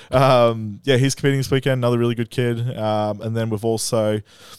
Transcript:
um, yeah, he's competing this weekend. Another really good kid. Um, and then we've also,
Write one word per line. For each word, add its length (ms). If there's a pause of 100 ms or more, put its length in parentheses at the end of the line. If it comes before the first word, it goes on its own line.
(100)
um, 720
yeah, 140
he's 180
competing 240
this 140
weekend. 260
Another 200
really 180
good 140
kid. 460
Um, 440
and 160
then 140
we've 140
also, 560 (380)